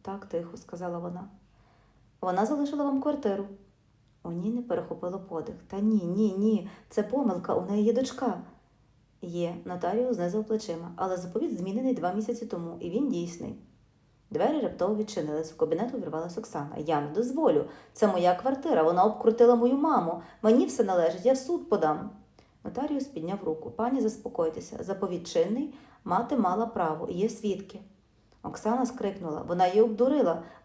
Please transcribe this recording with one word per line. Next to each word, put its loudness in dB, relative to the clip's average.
«Так», -12
тихо -6
сказала -8
вона. -8
«Вона 2
залишила 0
вам 0
квартиру?» 0
У -6
Ніни -2
перехопило -4
подих. -8
«Та -6
ні, 4
ні, 2
ні, 2
це 0
помилка, 0
у 0
неї 2
є 4
дочка». -2
«Є», -4
нотаріус -2
знизав -2
плечима, -4
«але -2
заповіт -4
змінений 0
два -2
місяці -4
тому, -8
і -8
він 0
дійсний». -6
Двері 2
раптово 0
відчинились, -4
у -20
кабінет 0
увірвалась -6
Оксана. -8
«Я 0
не -4
дозволю, 2
це 4
моя 4
квартира, 2
вона 6
обкрутила 6
мою 4
маму, 2
мені 6
все 2
належить, 2
я 6
в 2
суд -4
подам». 2
Нотаріус -4
підняв -6
руку. -6
«Пані, 0
заспокойтеся, -4
заповіт -4
чинний, 0
мати 0
мала 2
право, -2
є 0
свідки». -6
Оксана -2
скрикнула: -4
«Вона 4
її 6
обдурила, 4